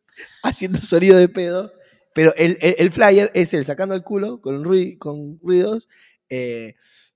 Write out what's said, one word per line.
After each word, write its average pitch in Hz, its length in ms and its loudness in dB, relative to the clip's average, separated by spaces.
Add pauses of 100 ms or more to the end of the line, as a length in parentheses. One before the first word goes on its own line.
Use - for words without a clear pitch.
(420)
haciendo 185 380 -6
sonido 185 360 4
de 180 120 6
pedo, 180 440 -8 (420)
pero 160 220 4
el, 170 240 0
el, 175 180 2
el 170 140 2
flyer 202 420 4
es 185 200 0
él 143 100 -2
sacando 185 300 -6
el 185 80 -6
culo 208 380 -8
con 139 240 -8
rui-, 185 340 0
con 147 440 -14
ruidos, 185 460 -2 (400)
eh, 120 460 -10 (420)